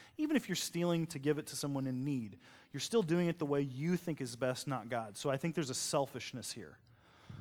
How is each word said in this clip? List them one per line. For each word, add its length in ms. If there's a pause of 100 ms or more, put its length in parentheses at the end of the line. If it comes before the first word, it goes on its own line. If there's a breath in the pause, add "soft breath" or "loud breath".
(180 loud breath)
Even 180
if 120
you're 80
stealing 520
to 100
give 200
it 100
to 80
someone 300
in 180
need, 340 (340 loud breath)
you're 80
still 220
doing 260
it 100
the 80
way 140
you 360
think 240
is 140
best, 320
not 220
God. 280
So 140
I 60
think 180
there's 160
a 40
selfishness 800
here. 260 (640 loud breath)